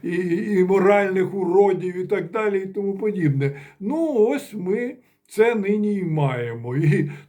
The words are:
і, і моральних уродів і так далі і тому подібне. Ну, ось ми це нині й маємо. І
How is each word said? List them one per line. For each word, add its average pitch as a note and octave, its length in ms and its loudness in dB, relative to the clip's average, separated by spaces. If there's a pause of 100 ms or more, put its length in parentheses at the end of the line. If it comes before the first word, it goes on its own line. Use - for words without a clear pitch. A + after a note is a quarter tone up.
і, F3+ 420 -2
і F#3 140 4
моральних F#3+ 680 4
уродів F#3 640 2
і F#3 80 -4
так F3+ 260 -2
далі G#3 320 -2
і F#3+ 40 -8
тому G3 320 -6
подібне. D3+ 640 -2 (200)
Ну, D4+ 380 -2
ось A3+ 360 0
ми A3 420 -4 (320)
це A3+ 260 2
нині G#3 400 0
й F#3+ 100 -2
маємо. B2 720 -2
І D#3 340 2 (180)